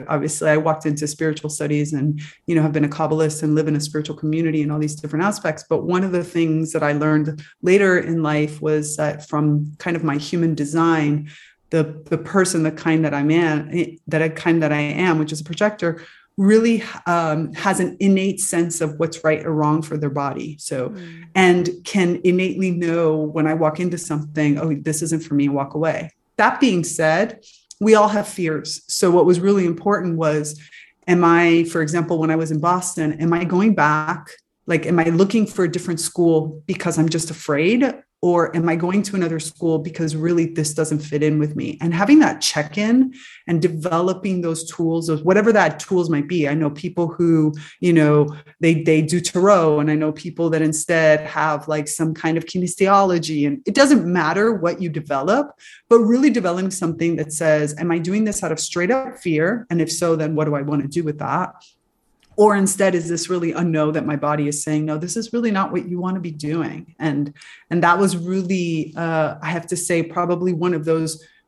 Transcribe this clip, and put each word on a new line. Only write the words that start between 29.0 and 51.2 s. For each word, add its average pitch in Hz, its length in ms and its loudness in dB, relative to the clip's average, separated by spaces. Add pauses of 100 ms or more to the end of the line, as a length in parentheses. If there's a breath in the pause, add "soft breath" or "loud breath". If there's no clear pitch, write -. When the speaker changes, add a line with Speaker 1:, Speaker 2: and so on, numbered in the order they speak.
Speaker 1:
what 180 140 6
was 175 140 4
really 196 260 2
important 170 520 -2
was, 151 420 -2 (480 loud breath)
am 175 160 4
I, 170 480 4
for 165 100 -2
example, 165 380 -2
when 160 120 0
I 160 40 2
was 160 160 -2
in 156 80 -2
Boston, 170 540 -2
am 165 180 -2
I 170 140 0
going 190 280 2
back? 156 560 0 (380)
Like, 160 180 0
am 175 140 2
I 165 60 2
looking 196 420 2
for - 160 -2
a 165 80 0
different 175 300 -6
school 160 640 0
because 175 320 -4
I'm 160 100 2
just 160 240 -4
afraid? 185 600 0 (280)
Or 175 340 2
am 165 120 0
I 170 80 2
going 180 280 0
to 196 120 -8
another 165 240 -2
school 160 380 -2
because 156 380 -4
really 165 320 0
this 151 260 -4
doesn't 156 260 -2
fit 151 220 -4
in 151 160 2
with 151 180 -2
me? - 240 -6
And 165 140 -2
having 208 260 6
that 220 220 4
check-in 220 720 0 (320 loud breath)
and 170 160 0
developing 180 800 0
those 165 300 -4
tools, 165 340 -2
those, 156 160 0
whatever 202 320 4
that 170 260 4
tools 180 300 0
might 147 180 0
be. 165 200 0
I 143 80 0
know 151 160 0
people 170 360 -4
who, 160 460 2 (280 loud breath)
you 175 120 4
know, 147 420 4 (260 loud breath)
they, 165 200 4
they 156 220 4
do 170 160 0
tarot, 175 600 4
and 151 120 2
I 151 40 2
know 156 160 0
people 160 400 -4
that 160 120 2
instead 156 640 4